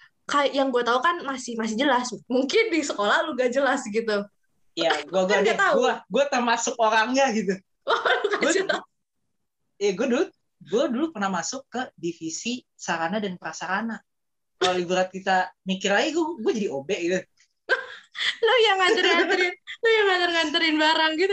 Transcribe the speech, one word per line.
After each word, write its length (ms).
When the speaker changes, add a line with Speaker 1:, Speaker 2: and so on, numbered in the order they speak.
Speaker 1:
kayak 240
yang 160
gue 160
tahu 160
kan 240
masih, 320
masih 220
jelas. 280
Mungkin 400
di 140
sekolah 420
lu 80
nggak 220
jelas 320
gitu. 300
Speaker 2:
Iya, 140
gua, 160
Speaker 1:
Kan 60
Speaker 2:
gua, 100
Speaker 1:
nggak 180
tahu. 200
Speaker 2:
gua, 160
gua 200
termasuk 500
orangnya 560
gitu. 260
Speaker 1:
<laughs> 300
Oh, 80
lu 320
nggak 160
Speaker 2:
Gua, 80
Speaker 1:
jelas. 280
Speaker 2:
eh, 160
gua 100
dulu, 180
gua 240
dulu 160
pernah 240
masuk 400
ke 100
divisi 640
sarana 400
dan 240
prasarana. 560
Kalau 160
ibarat 320
kita 400
mikir 240
aja, 240
gua, 240
gua 160
jadi 160
O 160
B 140
gitu. 200
Speaker 1:
<laughs> 1300
Lu 100
yang 160
nganter-nganterin, 720
lu 340
yang 220
nganter-nganterin 640
barang 400
gitu 160